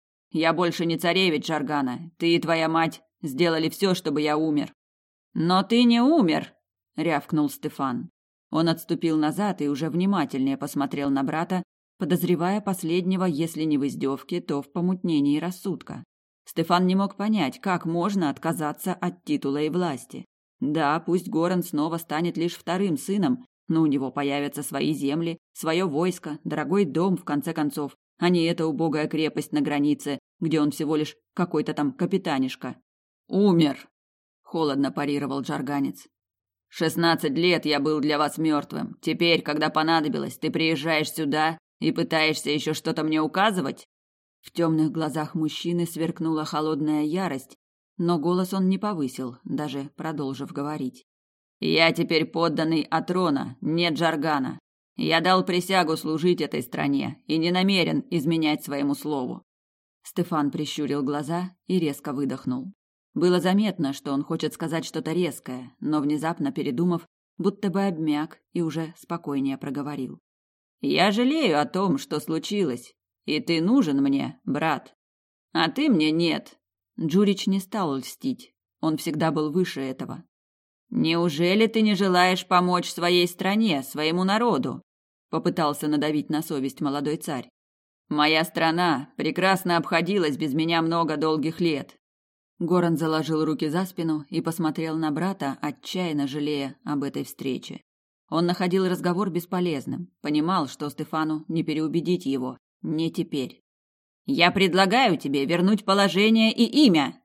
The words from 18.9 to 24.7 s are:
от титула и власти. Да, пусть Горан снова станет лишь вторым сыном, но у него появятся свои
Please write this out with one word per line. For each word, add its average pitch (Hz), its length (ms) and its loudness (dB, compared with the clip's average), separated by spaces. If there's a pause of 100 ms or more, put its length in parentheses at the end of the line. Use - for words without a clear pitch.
от 175 320 -6
титула 143 380 -2
и 156 60 -2
власти. 165 540 -4 (380)
Да, 151 400 0
пусть 175 260 0
Горан 175 360 0
снова 160 340 -2
станет 165 400 -4
лишь 170 180 -2
вторым 180 420 -2
сыном, 160 480 0 (220)
но 160 140 2
у 156 60 4
него 135 240 0
появятся 143 520 -4
свои 147 300 -2